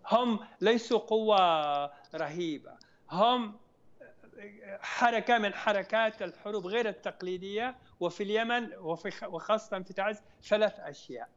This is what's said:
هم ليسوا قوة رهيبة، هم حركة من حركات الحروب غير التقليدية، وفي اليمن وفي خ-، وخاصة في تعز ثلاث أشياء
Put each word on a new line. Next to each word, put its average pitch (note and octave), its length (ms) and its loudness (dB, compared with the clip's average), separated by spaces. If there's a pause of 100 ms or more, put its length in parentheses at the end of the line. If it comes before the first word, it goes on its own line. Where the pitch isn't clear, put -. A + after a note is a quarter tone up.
هم A#3 320 4 (220)
ليسوا A3+ 380 4
قوة G#3+ 400 4 (760)
رهيبة، D#3+ 580 -6 (380)
هم A3 420 2 (1300)
حركة A#3 580 2
من G#3 160 0
حركات G#3+ 680 0
الحروب G3 440 -8
غير A3+ 220 0
التقليدية، G3 880 -6 (240)
وفي F3 220 -2
اليمن A3+ 520 0
وفي F3 360 -6
خ-، G3 240 -12
وخاصة G3+ 480 -2
في F#3 100 -14
تعز G#3 300 -4 (260)
ثلاث G#3 320 2
أشياء B2+ 560 -14